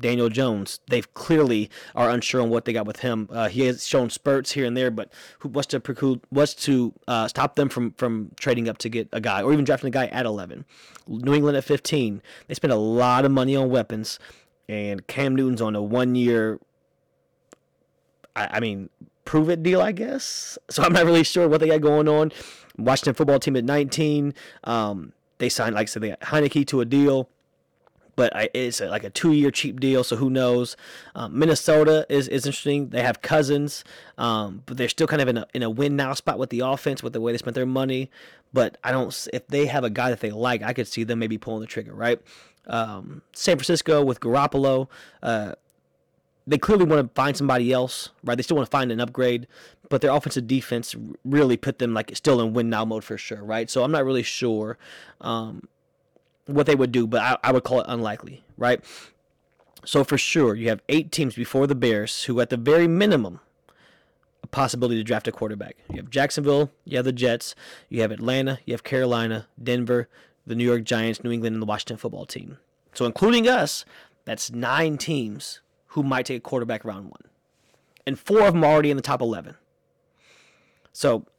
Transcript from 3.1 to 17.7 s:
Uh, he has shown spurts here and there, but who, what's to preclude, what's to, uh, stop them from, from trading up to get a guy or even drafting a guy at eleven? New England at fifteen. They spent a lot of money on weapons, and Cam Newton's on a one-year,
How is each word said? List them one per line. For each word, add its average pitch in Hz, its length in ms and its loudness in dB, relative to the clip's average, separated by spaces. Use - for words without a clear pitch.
Uh, 113 180 -2
he 110 180 -2
has 123 180 -2
shown 127 240 0
spurts 139 440 -2
here 135 120 -2
and 120 100 -4
there, 127 140 0
but 110 240 -8
who, 147 100 -10
what's 135 180 -4
to 135 120 -4
preclude, 131 420 -2
what's 143 240 4
to, 127 360 2
uh, 113 200 0
stop 135 280 -2
them 139 140 2
from, 120 220 -4
from 113 480 -4
trading 117 280 0
up 110 120 -6
to 117 100 -6
get 113 240 -4
a 113 80 -4
guy 104 220 0
or 139 100 4
even 147 100 4
drafting 135 260 0
a - 20 -8
guy 131 160 0
at 127 180 -4
eleven? 104 400 -8
New 123 280 0
England 147 200 4
at 131 80 0
fifteen. 131 600 -2
They 143 80 -10
spent 135 180 0
a 113 40 4
lot 123 460 2
of 139 80 4
money 135 240 2
on 135 140 2
weapons, 113 480 -2
and 104 380 -6
Cam 135 300 -2
Newton's 127 260 0
on 107 140 -2
a 104 80 -2
one-year, 120 760 2